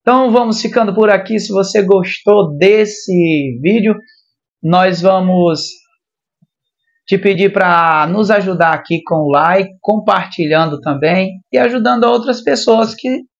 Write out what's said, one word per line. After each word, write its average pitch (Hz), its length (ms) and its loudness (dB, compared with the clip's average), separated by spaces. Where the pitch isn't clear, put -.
Então, 254 300 2
vamos 226 300 0
ficando 208 340 -2
por 214 140 2
aqui. 196 300 0
Se 202 140 -8
você 196 300 0
gostou 185 720 0
desse 175 1040 0
vídeo, 208 320 2
nós 175 380 0
vamos 180 600 2
te 196 100 0
pedir 190 340 2
pra 170 560 2
nos 202 240 0
ajudar 180 440 0
aqui 160 280 -6
com - 120 -4
o 151 160 -2
like, 175 400 2
compartilhando 170 1000 -2
também 165 600 -2
e 247 60 -2
ajudando 240 480 0
outras 240 380 -2
pessoas 226 520 0
que 254 280 -6